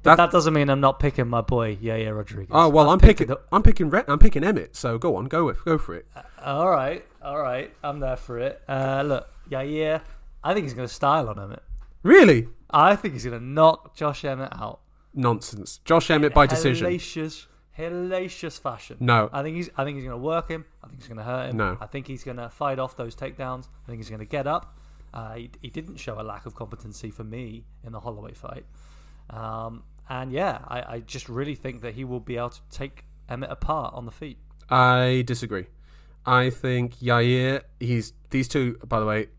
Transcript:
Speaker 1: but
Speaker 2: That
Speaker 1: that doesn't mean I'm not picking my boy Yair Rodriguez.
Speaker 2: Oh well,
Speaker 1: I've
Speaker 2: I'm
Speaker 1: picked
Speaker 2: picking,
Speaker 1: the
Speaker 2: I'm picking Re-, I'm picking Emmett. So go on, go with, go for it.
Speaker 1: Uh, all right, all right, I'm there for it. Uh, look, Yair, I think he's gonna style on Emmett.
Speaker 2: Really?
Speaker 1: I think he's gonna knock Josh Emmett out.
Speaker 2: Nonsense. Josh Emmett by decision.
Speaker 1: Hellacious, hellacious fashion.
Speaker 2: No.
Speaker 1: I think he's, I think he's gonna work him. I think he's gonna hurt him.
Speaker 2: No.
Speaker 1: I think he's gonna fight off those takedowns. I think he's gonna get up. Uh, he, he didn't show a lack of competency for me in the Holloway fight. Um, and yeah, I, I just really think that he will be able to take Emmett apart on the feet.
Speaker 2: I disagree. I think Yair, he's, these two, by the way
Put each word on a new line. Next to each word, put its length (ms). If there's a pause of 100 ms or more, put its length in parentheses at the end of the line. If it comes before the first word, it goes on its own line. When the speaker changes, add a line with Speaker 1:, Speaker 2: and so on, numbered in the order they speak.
Speaker 1:
but 120
Speaker 2:
That 100
Speaker 1:
that 40
doesn't 240
mean 160
I'm 100
not 200
picking 280
my 120
boy 360
Yair 400
Rodriguez. 360
Speaker 2:
Oh 160
well, 200
Speaker 1:
I've 60
Speaker 2:
I'm 60
Speaker 1:
picked 180
Speaker 2:
picking, 160
Speaker 1:
the 60 (100)
Speaker 2:
I'm 120
picking 280
Re-, 160
I'm 140
picking 240
Emmett. 320
So 220
go 180
on, 80
go 220
with, 180
go 140
for 180
it. 180
Speaker 1:
Uh, 80 (220)
all 260
right, 340 (180)
all 180
right, 420
I'm 180
there 160
for 220
it. 300
Uh, 360
look, 240 (220)
Yair, 520 (420)
I 100
think 100
he's 100
gonna 140
style 400
on 120
Emmett. 220 (420)
Speaker 2:
Really? 420 (240)
Speaker 1:
I 260
think 180
he's 100
gonna 160
knock 560
Josh 280
Emmett 300
out. 260 (320)
Speaker 2:
Nonsense. 720
Josh 260
Emmett 240
by 120
decision. 400
Speaker 1:
Hellacious, 600 (320)
hellacious 840
fashion. 400
Speaker 2:
No. 320
Speaker 1:
I 100
think 140
he's, 200
I 80
think 120
he's 80
gonna 140
work 300
him. 180 (160)
I 60
think 120
he's 80
gonna 160
hurt 260
him. 60
Speaker 2:
No. 240
Speaker 1:
I 60
think 200
he's 180
gonna 260
fight 280
off 180
those 200
takedowns. 520 (160)
I 20
think 140
he's 100
gonna 160
get 200
up. 300 (380)
Uh, 200
he, 160 (120)
he 80
didn't 260
show 240
a 20
lack 220
of 100
competency 560
for 140
me 400 (220)
in 60
the 80
Holloway 340
fight. 320 (640)
Um, 540 (240)
and 240
yeah, 260 (100)
I, 140 (140)
I 40
just 300
really 240
think 280
that 120
he 100
will 160
be 160
able 140
to 100 (100)
take 340 (240)
Emmett 220
apart 440
on 100
the 80
feet. 240 (320)
Speaker 2:
I 580
disagree. 400 (600)
I 240
think 480
Yair, 640 (180)
he's, 320 (180)
these 180
two, 280 (100)
by 140
the 60
way 220 (100)